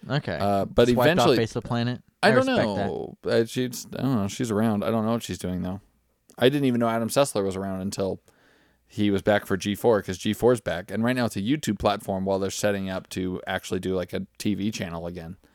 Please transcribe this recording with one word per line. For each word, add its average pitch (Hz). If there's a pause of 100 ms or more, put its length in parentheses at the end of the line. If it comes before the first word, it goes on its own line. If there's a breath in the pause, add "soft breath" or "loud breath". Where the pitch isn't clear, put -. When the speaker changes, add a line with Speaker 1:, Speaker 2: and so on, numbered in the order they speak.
Speaker 1:
Okay. 127
Speaker 2:
Uh, 98
but 120
Speaker 1:
Swiped 120
off 123
Speaker 2:
eventually, 135
Speaker 1:
face 113
of 120
the -
planet? 120 (200)
Speaker 2:
I 180
Speaker 1:
I 214
Speaker 2:
don't 262
Speaker 1:
respect 240
that. 98
Speaker 2:
know. -
Uh, 117
she's, 123 (100)
I -
don't 131
know. 101
She's 113
around. 104
I -
don't 110
know 113
what 117
she's 90
doing 90
though. 92 (580)
I 123
didn't 143
even 120
know 117
Adam 113
Sessler 135
was 95
around 95
until 95 (640 soft breath)
he 104
was 98
back 104
for 98
G 104
four, 110
'cause 92
G 107
four 120
is 120
back, 87
and 110
right 123
now 127
it's 107
a 98
YouTube 113
platform 101
while 98
they're 95
setting 98
up 95
to 92
actually 95
do, 92
like, 90
a 95 (100)
T 104
V 95
channel 85
again. 87 (180)